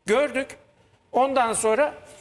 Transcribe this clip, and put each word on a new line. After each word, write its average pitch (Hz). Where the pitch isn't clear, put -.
Gördük. 262
Ondan 254
sonra 220